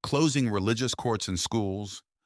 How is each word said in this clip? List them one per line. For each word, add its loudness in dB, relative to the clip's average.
closing 2
religious 0
courts -2
and -2
schools, -2